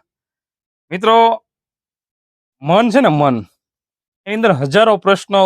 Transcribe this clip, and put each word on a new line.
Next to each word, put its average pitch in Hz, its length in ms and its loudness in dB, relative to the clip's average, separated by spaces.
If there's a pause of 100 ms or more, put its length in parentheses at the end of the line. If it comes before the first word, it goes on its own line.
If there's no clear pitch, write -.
(920)
મિત્રો, 208 240 0 (1500)
મન 190 280 0
છે 226 120 0
ને, 226 80 2
મન, 147 280 0 (880)
એની 202 80 -8
અંદર 226 160 0
હજારો 170 460 0
પ્રશ્નો 196 480 -2